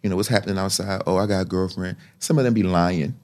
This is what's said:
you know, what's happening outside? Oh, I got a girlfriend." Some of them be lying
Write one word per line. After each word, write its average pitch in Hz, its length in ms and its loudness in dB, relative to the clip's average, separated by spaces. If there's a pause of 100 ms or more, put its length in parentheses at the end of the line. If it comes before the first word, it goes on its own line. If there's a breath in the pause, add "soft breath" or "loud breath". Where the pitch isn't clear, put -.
you 104 80 0
know, 90 60 0
what's 95 120 0
happening 101 300 0
outside? 95 480 -2
Oh, 92 100 2
I 101 100 2
got 98 140 0
a 92 40 0
girlfriend." 92 520 -4 (220 loud breath)
Some 160 200 0
of 131 60 2
them 120 100 2
be 110 80 2
lying 87 600 2